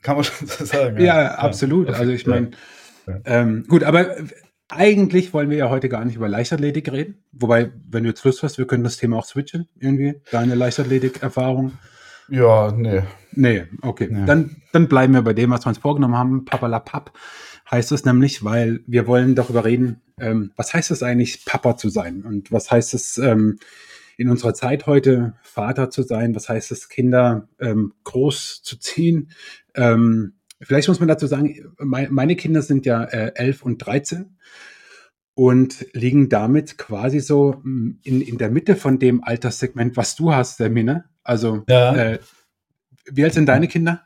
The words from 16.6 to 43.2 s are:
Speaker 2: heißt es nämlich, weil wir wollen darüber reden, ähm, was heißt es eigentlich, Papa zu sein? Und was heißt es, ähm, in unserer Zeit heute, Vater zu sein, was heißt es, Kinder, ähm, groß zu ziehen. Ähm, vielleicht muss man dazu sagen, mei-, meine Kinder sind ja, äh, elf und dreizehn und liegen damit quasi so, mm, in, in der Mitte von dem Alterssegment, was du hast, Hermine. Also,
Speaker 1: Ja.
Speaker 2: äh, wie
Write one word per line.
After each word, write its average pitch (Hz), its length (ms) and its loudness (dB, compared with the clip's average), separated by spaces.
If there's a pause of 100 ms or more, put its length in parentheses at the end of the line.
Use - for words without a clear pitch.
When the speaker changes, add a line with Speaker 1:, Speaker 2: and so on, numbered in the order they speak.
Speaker 2:
heißt 123 220 0
es 143 120 -4
nämlich, 131 400 2
weil 113 440 -2
wir 117 180 0
wollen 127 300 4
darüber 120 280 0
reden, 120 360 0 (180)
ähm, 113 380 -2
was - 180 -8
heißt 170 160 0
es 151 140 -4
eigentlich, 123 400 -2
Papa 120 320 0
zu - 120 -4
sein? 95 360 -6
Und 101 260 -8
was 110 200 -2
heißt 120 240 2
es, - 240 -8
ähm, 110 400 2 (580)
in 123 140 0
unserer 120 240 0
Zeit - 320 -4
heute, 131 560 2
Vater 127 480 -4
zu 135 120 -4
sein, 117 320 -2
was 107 140 -10
heißt 110 240 -6
es, - 160 -14
Kinder, 123 600 2 (120)
ähm, 107 320 -2 (120)
groß - 580 -4
zu - 160 -16
ziehen. 170 520 -2 (440)
Ähm, 113 600 2 (260)
vielleicht 143 280 0
muss 180 120 2
man 170 80 2
dazu 156 180 0
sagen, 143 520 -4
mei-, 139 320 -4
meine 139 260 0
Kinder 160 260 0
sind 139 240 0
ja, 117 180 0
äh, 113 300 -6
elf 131 280 -2
und 117 160 -6
dreizehn 143 600 -6 (960)
und 127 580 2
liegen 127 380 2
damit 120 480 0
quasi 123 420 -4
so, 139 420 2
mm, 131 400 -6
in, 131 200 -2
in 117 160 -8
der 110 120 -2
Mitte 170 240 2
von 135 240 0
dem 123 240 2
Alterssegment, 117 760 -4
was - 200 -4
du 160 160 0
hast, 127 260 0
Hermine. 117 460 0 (180)
Also, 110 460 -2
Speaker 1:
Ja. 123 260 4
Speaker 2:
äh, 113 240 0 (920)
wie 143 140 2